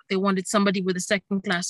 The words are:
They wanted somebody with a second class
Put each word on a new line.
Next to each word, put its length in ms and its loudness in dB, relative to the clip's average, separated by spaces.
They 60 -2
wanted 320 0
somebody 340 2
with 160 -2
a 40 -4
second 420 -2
class 260 -2